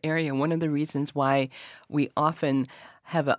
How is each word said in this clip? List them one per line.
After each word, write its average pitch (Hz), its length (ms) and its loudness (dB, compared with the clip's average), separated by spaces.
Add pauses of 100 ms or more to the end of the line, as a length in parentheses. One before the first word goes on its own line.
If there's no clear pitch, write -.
area, 156 320 0
one 147 160 0
of 165 80 0
the 160 100 0
reasons 147 460 -2
why 135 340 2 (380)
we 147 280 0
often 143 520 0 (360)
have 156 240 -2
a 131 120 4